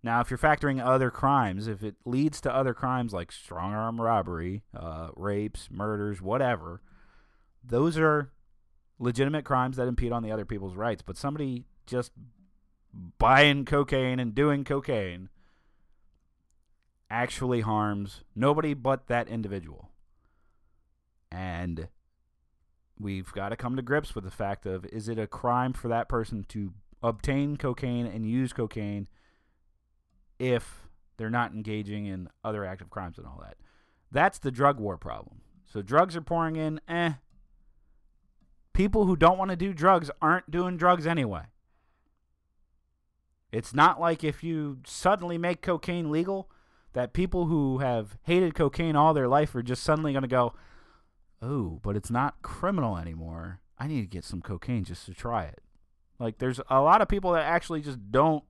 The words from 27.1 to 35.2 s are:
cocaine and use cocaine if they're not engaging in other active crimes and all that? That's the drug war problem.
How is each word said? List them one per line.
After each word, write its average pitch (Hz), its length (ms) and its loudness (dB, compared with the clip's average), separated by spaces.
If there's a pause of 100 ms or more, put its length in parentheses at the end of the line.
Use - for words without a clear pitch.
cocaine 123 480 -2
and 110 240 -4
use 127 240 0
cocaine 104 540 -4 (1300)
if 123 500 -2 (300)
they're 110 120 -6
not 120 220 0
engaging 104 540 -6
in 92 240 -8 (140)
other 107 220 -4
active 92 240 -12
crimes 90 280 -10
and 82 80 -18
all 82 180 -16
that? - 140 -20 (540)
That's 156 280 2
the 139 120 -4
drug 135 280 4
war 101 180 -4
problem. - 440 -12 (240)